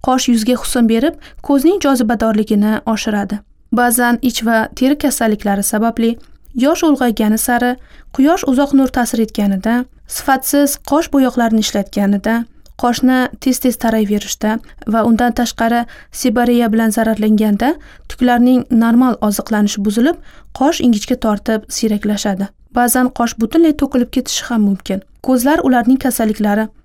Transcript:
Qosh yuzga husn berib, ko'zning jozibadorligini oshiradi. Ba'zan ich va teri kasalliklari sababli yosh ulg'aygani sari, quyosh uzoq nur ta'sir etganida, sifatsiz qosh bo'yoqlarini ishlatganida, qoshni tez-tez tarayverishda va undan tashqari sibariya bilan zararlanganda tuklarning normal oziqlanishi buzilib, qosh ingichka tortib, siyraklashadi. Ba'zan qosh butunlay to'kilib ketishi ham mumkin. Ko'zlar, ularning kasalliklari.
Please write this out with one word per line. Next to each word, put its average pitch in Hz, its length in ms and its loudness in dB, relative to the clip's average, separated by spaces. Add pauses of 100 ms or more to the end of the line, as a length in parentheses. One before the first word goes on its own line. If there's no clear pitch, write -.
Qosh 254 280 0
yuzga 233 240 0
husn 233 320 0
berib, 247 260 0 (320)
ko'zning 294 320 2
jozibadorligini 220 920 0 (120)
oshiradi. 208 540 -4 (320)
Ba'zan 240 500 2
ich 233 240 -2
va 226 300 2
teri 269 220 0
kasalliklari 214 640 -2
sababli 226 540 -2 (360)
yosh 277 300 0
ulg'aygani 240 540 2
sari, 247 380 0 (360)
quyosh 311 400 2
uzoq 277 220 2
nur 269 180 4
ta'sir 240 320 -2
etganida, 214 600 -2 (220)
sifatsiz 277 680 0 (140)
qosh 311 240 2
bo'yoqlarini 240 500 2
ishlatganida, 202 680 -2 (480)
qoshni 254 380 2 (200)
tez-tez 247 400 0
tarayverishda 214 760 -2 (300)
va 220 200 0
undan 233 240 2
tashqari 233 540 -2 (260)
sibariya 240 600 0
bilan 220 180 2
zararlanganda 214 760 0 (400)
tuklarning 247 600 2
normal 233 500 4
oziqlanishi 208 640 -2
buzilib, 240 320 0 (420)
qosh - 240 0
ingichka 240 320 0
tortib, 220 560 -2
siyraklashadi. 208 800 -4 (240)
Ba'zan 247 400 2
qosh 233 240 -4
butunlay 302 400 2
to'kilib 254 320 -2
ketishi - 380 -4
ham 220 180 2
mumkin. 196 320 -4 (240)
Ko'zlar, 262 400 2
ularning 254 400 2
kasalliklari. 214 640 -2 (180)